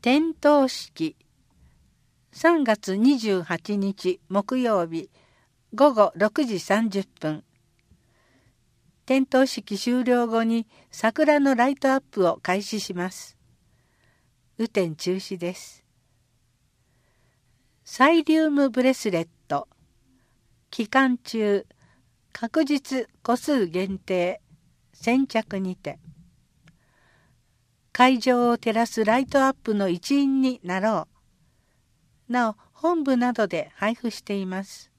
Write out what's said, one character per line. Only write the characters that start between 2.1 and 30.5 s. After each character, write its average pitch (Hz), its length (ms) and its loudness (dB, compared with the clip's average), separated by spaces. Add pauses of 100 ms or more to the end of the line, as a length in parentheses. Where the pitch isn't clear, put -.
三 330 320 2
月 208 320 -2
二 254 220 4
十 208 220 0
八 170 360 -6
日 196 520 -4
木 202 300 -2
曜 214 300 0
日、 165 220 -8 (640)
午 269 200 4
後 208 220 -2
六 214 280 0
時 220 140 -4
三 214 320 0
十 190 140 -4
分。 - 400 -10 (1600)
点 262 200 2
灯 262 200 2
式 208 320 -8
終 247 240 -2
了 240 240 2
後 226 160 0
に 226 240 -2 (240)
桜 294 480 2
の 277 160 2
ラ 240 140 2
イ 277 80 -2
ト - 160 0
ア - 60 0
ッ - 20 -2
プ - 260 -2
を - 160 0
開 196 220 -2
始 214 160 -8
し 196 140 -10
ま 180 180 -6
す。 - 240 -20 (1200)
雨 226 80 -2
天 175 300 -2
中 180 180 -4
止 190 220 -10
で 175 180 -8
す。 - 300 -20 (2000)
サ 269 260 4
イ 330 140 4
リ 311 140 2
ウ 311 120 2
ム 285 200 2
ブ 247 120 -2
レ 262 120 4
ス - 140 -6
レ 175 120 0
ッ 165 80 -6 (180)
ト。 143 220 -6 (1040)
期 214 160 -6
間 262 280 2
中、 208 480 -2 (680)
確 302 320 -2
実 269 440 -4 (140)
個 240 140 0
数 247 320 0
限 190 320 -4
定、 180 400 -2 (520)
先 262 360 0
着 220 320 -4
に 185 160 -6
て。 - 240 -14 (1900)
会 254 260 4
場 240 280 2
を 233 80 2
照 - 160 -4
ら 226 140 0
す 220 180 -4
ラ 220 140 2
イ 269 80 -2
ト 269 180 2
ア 269 60 2
ッ - 20 -2
プ 220 220 -4
の 196 160 0
一 175 220 -4
員 277 280 2
に 254 240 -2